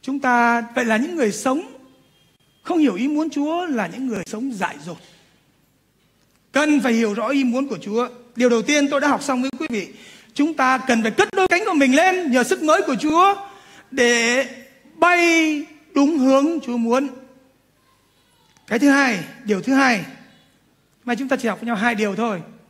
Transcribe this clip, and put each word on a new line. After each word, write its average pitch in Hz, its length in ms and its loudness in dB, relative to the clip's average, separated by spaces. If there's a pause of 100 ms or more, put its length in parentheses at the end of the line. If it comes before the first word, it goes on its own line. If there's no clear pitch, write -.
Chúng 269 180 -6
ta, 240 440 2 (120)
vậy 247 100 -2
là 220 120 2
những 330 180 -2
người 233 160 0
sống 269 300 -4 (1000)
không 359 140 -2
hiểu 262 180 2
ý 233 120 -4
muốn 302 220 -2
Chúa 311 360 -4
là 226 220 -4
những 240 200 -10
người 196 180 -6
sống 240 280 -8
dại 185 220 -6 (100)
dột. 175 120 -12 (1500)
Cần 302 280 2
phải 233 140 0
hiểu 226 200 0
rõ 220 140 -6
ý 277 160 0
muốn 254 240 -2
của 214 100 -8
Chúa. 220 320 -4 (260)
Điều 247 140 4
đầu 226 120 4
tiên 285 300 2
tôi 277 100 0
đã 294 60 0
học 262 160 0
xong 262 180 -2
với 269 180 -4
quý 320 100 -6
vị, 208 240 -6 (400)
chúng 302 200 0
ta 262 240 2
cần 233 240 0
phải 214 100 0
cất 403 240 2
đôi 381 120 2
cánh 349 180 2
của 381 80 -2
mình 277 220 4
lên 359 360 2
nhờ 247 120 2
sức 370 200 -2
mới 320 180 4
của 269 140 -2
Chúa 330 400 2 (560)
để 240 540 0 (500)
bay 330 680 2 (300)
đúng 294 220 2
hướng 269 480 2
Chúa 240 120 -4
muốn. 247 300 0 (1600)
Cái 226 120 -2
thứ 285 100 6
hai, 269 300 2 (240)
điều 202 180 0
thứ 262 120 0
hai, 247 320 4 (1000)
mà 240 120 -2
chúng 262 120 -8
ta 262 80 0
chỉ 233 120 -4
học 196 120 -4
với 233 80 -8
nhau 233 80 -2
hai 233 200 -2
điều 202 200 -2
thôi. 208 260 -4 (280)